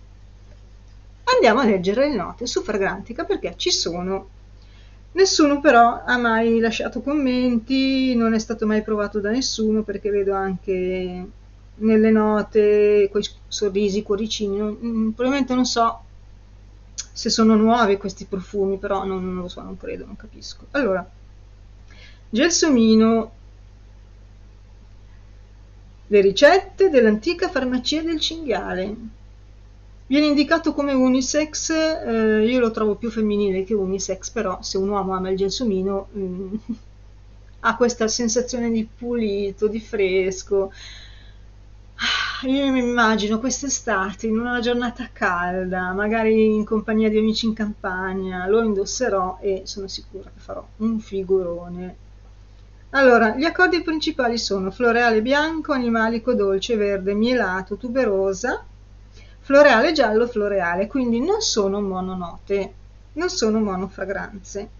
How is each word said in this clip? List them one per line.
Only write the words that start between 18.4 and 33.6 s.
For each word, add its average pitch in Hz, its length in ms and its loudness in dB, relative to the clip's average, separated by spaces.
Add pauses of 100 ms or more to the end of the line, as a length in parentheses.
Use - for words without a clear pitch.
però 196 280 -4
non, 190 180 -4
non 185 200 -6
lo 180 40 -10
so, - 140 -14
non 185 160 -14
credo, - 280 -12
non 214 100 -16
capisco. - 560 -18
Allora, 190 360 -2 (1200)
gelsomino, 226 1000 4 (2750)
le 202 140 6
ricette 320 680 4
dell'antica 269 600 2
farmacia 254 520 -2
del 320 180 -4
Cinghiale. 202 760 -6 (1160)
Viene 294 140 4
indicato 302 480 2
come 285 180 -2
unisex, 262 800 0
eh, 233 760 0
io 254 140 2
lo 233 120 2
trovo 214 240 -2
più 226 140 -8
femminile 208 540 0